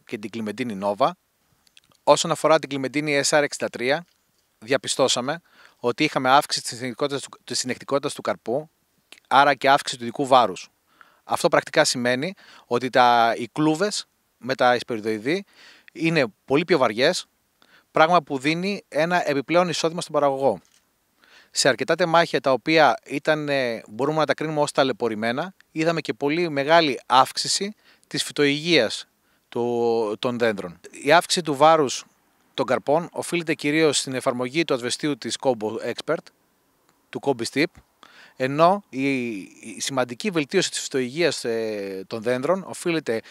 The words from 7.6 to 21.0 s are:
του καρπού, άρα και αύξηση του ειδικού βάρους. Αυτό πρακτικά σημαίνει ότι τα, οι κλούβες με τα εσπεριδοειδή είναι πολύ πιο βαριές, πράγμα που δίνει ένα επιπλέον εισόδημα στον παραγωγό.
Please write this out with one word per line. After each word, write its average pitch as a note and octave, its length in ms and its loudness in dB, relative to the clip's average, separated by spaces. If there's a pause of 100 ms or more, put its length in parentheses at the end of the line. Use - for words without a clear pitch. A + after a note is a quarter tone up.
του - 80 -14
καρπού, A2+ 480 -4 (580)
άρα C#3 280 4
και C3+ 140 2
αύξηση C#3 280 2
του A#2+ 60 -12
ειδικού B2 240 -4
βάρους. A#2 420 4 (540)
Αυτό A2 240 -2
πρακτικά C#3+ 360 2
σημαίνει B2+ 500 -2 (320)
ότι A#2+ 240 -2
τα, A#2+ 480 4
οι A#2+ 100 -8
κλούβες D#3 600 -2 (300)
με B2+ 180 -4
τα B2+ 160 4
εσπεριδοειδή A2+ 720 -4 (480)
είναι E3 320 0 (200)
πολύ D3+ 200 0
πιο F3 120 2
βαριές, B2+ 480 0 (640)
πράγμα D#3+ 300 6
που C#3 180 -6
δίνει E3+ 480 -2
ένα E3+ 420 0
επιπλέον D#3+ 400 2
εισόδημα E3 320 -2
στον - 120 -12
παραγωγό. C3+ 460 2 (920)